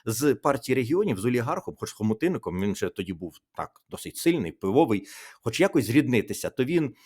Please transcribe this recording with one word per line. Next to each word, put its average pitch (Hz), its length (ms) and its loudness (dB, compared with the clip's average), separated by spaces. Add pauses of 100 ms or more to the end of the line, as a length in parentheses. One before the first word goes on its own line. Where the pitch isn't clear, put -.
з 120 300 2
Партії 131 420 0
регіонів, 135 420 0
з 95 60 -6
олігархом, 123 540 -2
хоч - 100 -6
з - 40 -12
Хомутинником, 110 680 -2
він 98 160 -2
же 98 120 -2
тоді 95 240 -6
був 85 220 -10 (220)
так - 340 -10
досить - 260 -12
сильний, 156 340 0
впливовий, 110 560 2 (360)
хоч 120 180 -6
якось 170 260 4
зріднитися. 117 640 0
То 131 140 -2
він 151 300 0 (120)